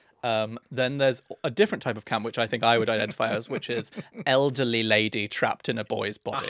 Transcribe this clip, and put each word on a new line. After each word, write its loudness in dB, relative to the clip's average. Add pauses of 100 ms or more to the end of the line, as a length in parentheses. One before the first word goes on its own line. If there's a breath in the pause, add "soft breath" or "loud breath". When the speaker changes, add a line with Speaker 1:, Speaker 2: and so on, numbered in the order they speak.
(240 soft breath)
Speaker 1:
Um, 0 (140)
then 0
there's 2 (220)
a -2
different 2
type -2
of -14
camp, -2
which -4
I 2
think -2
I 6
would 2
identify 0
as, -2
which -6
is -4 (180 loud breath)
Speaker 2:
<laughs> -14
Speaker 1:
elderly 2
lady 2
trapped -2
in -2
a -4
boy's -4
body. -6